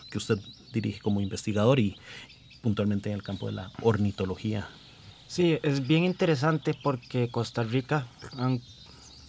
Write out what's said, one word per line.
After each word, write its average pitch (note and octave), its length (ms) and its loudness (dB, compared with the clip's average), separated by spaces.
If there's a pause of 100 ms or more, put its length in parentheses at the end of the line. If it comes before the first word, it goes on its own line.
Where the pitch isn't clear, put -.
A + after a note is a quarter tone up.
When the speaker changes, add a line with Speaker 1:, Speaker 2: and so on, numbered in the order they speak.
Speaker 1:
que - 80 -6
usted G#2 220 0 (320)
dirige G#2+ 300 -4
como G2+ 180 0
investigador G#2 600 2
y, G2+ 160 0 (640)
puntualmente G2+ 480 0
en G#2 60 -4
el G2+ 60 -6
campo G2+ 240 -8
de G#2+ 60 -6
la G2+ 200 -8 (120)
ornitología? G#2 840 0 (600)
Speaker 2:
Sí, E3+ 340 2
es C#3 240 0
bien D#3 180 4
interesante D#3+ 720 2
porque B2+ 560 -2
Costa A#2+ 320 -2
Rica, B2+ 460 0 (300)
aun-, B2+ 260 0 (640)